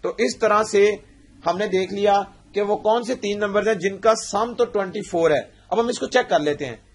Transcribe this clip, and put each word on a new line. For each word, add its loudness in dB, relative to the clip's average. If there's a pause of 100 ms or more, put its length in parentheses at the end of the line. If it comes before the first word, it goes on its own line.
तो -6
इस -2
तरह 4
से 4 (580)
हमने -2
देख -2
लिया 2 (320)
कि -2
वो 0
कौन 0
से -4
तीन -4
numbers 0
हैं 0
जिनका 2
sum -4
तो 2
ट्वेंटी -4
फ़ोर 2
है। 2 (300)
अब 2
हम 0
इसको -4
चेक 2
कर 2
लेते -2
हैं। -10 (160)